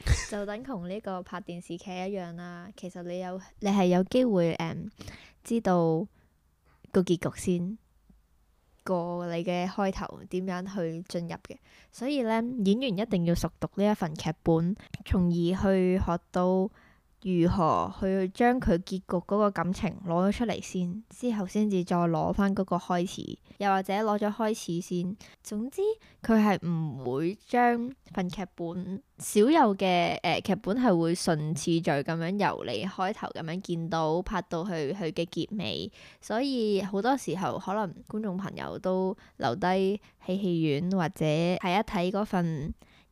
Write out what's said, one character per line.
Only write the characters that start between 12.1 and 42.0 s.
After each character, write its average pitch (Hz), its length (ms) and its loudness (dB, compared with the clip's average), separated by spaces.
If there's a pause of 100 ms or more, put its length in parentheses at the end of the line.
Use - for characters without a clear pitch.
呢， 226 220 2 (240)
演 202 120 6
員 247 200 0
一 220 80 0
定 180 180 2
要 170 100 4
熟 165 240 -2
讀 - 180 -4
呢 202 140 4
一 214 40 4
份 160 200 -4
劇 - 160 -4 (120)
本， 170 340 4 (300)
從 180 220 4
而 175 40 2
去 185 640 2
學 175 220 0 (100)
到 185 380 2 (560)
如 175 240 4
何 156 520 2
去 190 340 0
將 247 260 4
佢 - 180 2
結 185 40 -2 (160)
局 190 80 -8
嗰 180 140 0
個 208 280 2
感 175 240 -2
情 - 320 -4
攞 175 240 2
咗 208 100 2
出 247 80 0
嚟 196 140 -4
先， 185 480 -6
之 247 240 -4
後 208 140 -2
先 214 240 0
至 185 140 2
再 180 120 0
攞 170 380 2
返 196 180 2
嗰 190 120 0
個 180 120 -2
開 175 300 -2
始， - 320 -10 (200)
又 196 140 0
或 190 80 2
者 190 120 -4
攞 208 260 0
咗 208 160 0
開 214 180 0
始 175 280 -4
先。 185 360 -4 (240)
總 220 300 -6
之， - 100 -8 (400)
佢 220 240 4
係 202 220 2
唔 160 380 -2 (100)
會 170 320 -2
將 240 420 2 (240)
份 180 160 -2
劇 185 160 -8 (120)
本， 180 440 -6 (180)
少 - 240 2
有 269 340 6
嘅， 175 480 2
呃， 170 160 2
劇 190 160 0
本 202 200 -2
係 240 220 4
會 165 160 2
順 156 400 0
次 - 160 -4
序 165 100 4
咁 147 220 0
樣 165 280 -4
由 165 340 0
你 110 200 -4
開 190 300 -4
頭 - 140 -8
咁 - 160 -10
樣 165 160 -6
見 165 280 -4
到， 160 340 0
拍 180 200 -4
到 170 220 -4
去 202 80 -4
佢 160 400 -2
嘅 170 140 -2
結 170 300 -6
尾。 90 360 -6 (280)
所 220 220 -2
以 220 400 0
好 196 180 -2
多 247 160 2
時 170 200 -4
候， 165 200 -2
可 185 160 -6
能 202 220 -2 (140)
觀 214 120 -6
眾 202 160 -4
朋 196 200 -6
友 71 240 -8
都 190 360 0 (200)
留 120 180 0
低 196 120 -2 (600)
喺 185 140 -2
戲 180 220 0
院 156 280 0
或 185 200 2
者 - 140 -2
睇 165 320 2 (220)
一 226 60 2
睇 180 260 0